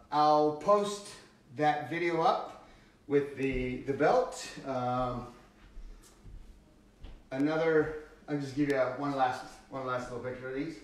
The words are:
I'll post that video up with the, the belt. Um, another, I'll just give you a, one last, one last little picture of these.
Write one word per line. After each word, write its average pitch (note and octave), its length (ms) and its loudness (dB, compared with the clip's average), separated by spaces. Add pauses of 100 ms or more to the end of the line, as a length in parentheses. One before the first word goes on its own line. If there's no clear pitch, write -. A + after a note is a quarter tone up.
(100)
I'll D3+ 460 6
post G3+ 500 2 (500)
that D3+ 320 2
video E3 320 0
up - 460 0 (400)
with C#3+ 300 2
the, B2+ 460 -2
the C#3 100 -2
belt. F3+ 540 2 (200)
Um, B2+ 640 -2 (2000)
another, D#3 760 2 (240)
I'll D3 100 -2
just C3 180 -8
give D3 120 2
you C#3+ 80 2
a, B2+ 220 0
one C#3 180 -2
last, B2+ 280 0 (260)
one C3 160 -8
last B2 240 -4
little A#2+ 180 -10
picture B2 200 -8
of C3 60 -8
these. D#3 300 -6